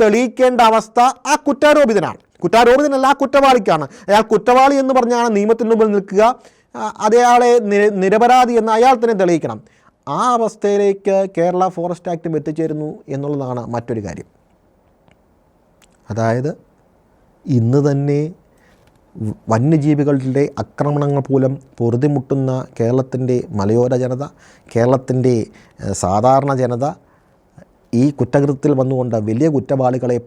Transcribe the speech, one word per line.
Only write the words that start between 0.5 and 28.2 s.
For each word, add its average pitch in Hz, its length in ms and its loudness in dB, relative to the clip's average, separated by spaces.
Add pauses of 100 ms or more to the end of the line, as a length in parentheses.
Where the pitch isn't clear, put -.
അവസ്ഥ 220 280 0 (320)
ആ 302 40 2 (120)
കുറ്റാരോപിതനാണ്, 277 720 2 (240)
കുറ്റാരോപിതനല്ല, 262 680 2
ആ 277 80 2
കുറ്റവാളിക്കാണ്. 247 640 2 (220)
അയാൾ 208 240 4
കുറ്റവാളി 247 500 4
എന്ന് 262 160 -2
പറഞ്ഞാണ് 240 380 0
നിയമത്തിന് 214 360 0
മുമ്പിൽ 220 220 2
നിൽക്കുക. 196 300 0 (540)
ആ, 226 40 -10 (240)
അതയാളെ 240 460 4 (180)
നി-, 202 220 2 (120)
നിരപരാധി 240 580 4
എന്ന് 220 160 -2
അയാൾ 254 240 4
തന്നെ 233 200 0
തെളിയിക്കണം. 151 380 -2 (560)
ആ 175 40 -4 (180)
അവസ്ഥയിലേക്ക് 202 800 -2 (220)
കേരള 180 260 0 (140)
ഫോറസ്റ്റ് 175 360 -8
ആക്ടും 165 260 -8
എത്തിച്ചേരുന്നു 151 500 -6 (260)
എന്നുള്ളതാണ് 135 480 -8 (120)
മറ്റൊരു 117 320 -8
കാര്യം. - 200 -14 (1800)
അതായത് 113 400 -2 (1080)
ഇന്ന് 123 300 2
തന്നെ 143 300 -2 (1080)
വ-, 107 100 -6 (180)
വന്യജീവികളുടെ 143 920 0 (180)
ആക്രമണങ്ങൾ 143 680 -4
മൂലം 131 220 0 (260)
പൊറുതിമുട്ടുന്ന 131 720 -2 (260)
കേരളത്തിൻ്റെ 127 640 -2 (200)
മലയോര 117 340 0 (120)
ജനത, 127 180 -6 (520)
കേരളത്തിൻ്റെ, 127 600 0 (480)
ഏഹ്, 98 220 -6
സാധാരണ 127 480 2 (100)
ജനത 120 220 -4 (1200)
ഈ - 20 2 (160)